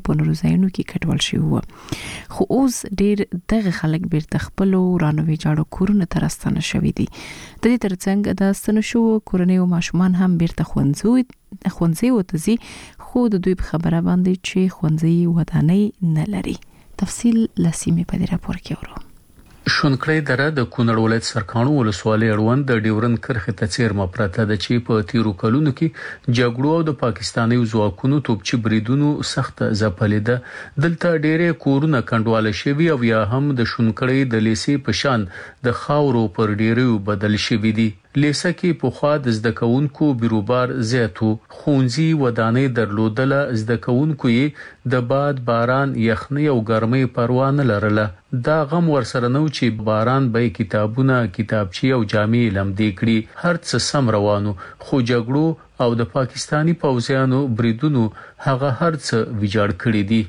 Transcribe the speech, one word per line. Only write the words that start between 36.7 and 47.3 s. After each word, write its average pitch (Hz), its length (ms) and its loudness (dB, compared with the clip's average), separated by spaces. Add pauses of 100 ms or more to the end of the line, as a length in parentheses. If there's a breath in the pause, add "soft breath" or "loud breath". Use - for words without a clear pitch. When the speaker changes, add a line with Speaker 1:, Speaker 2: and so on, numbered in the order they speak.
Speaker 2:
بدل 104 380 0
شوي 110 320 0
دي. 110 100 2 (320)
لیسه 147 340 0
کې 170 240 0
پخوا 143 300 0 (160)
د 117 100 2
زده 110 220 -2
کوونکو 135 480 0 (160)
بیروبار 117 500 0 (160)
زیات 117 380 -2
و. - 20 4 (300)
ښوونځي 139 500 2 (140)
ودانۍ 117 440 2 (120)
درلودله، 110 600 0 (220)
زده 110 160 -2 (100)
کوونکو 135 460 0
یې 135 600 -2
د 120 180 0
باد، 139 340 0
باران، 123 480 0 (140)
یخنۍ 139 440 -2
او 127 60 2 (140)
ګرمۍ 123 440 0
پروا 127 320 2 (120)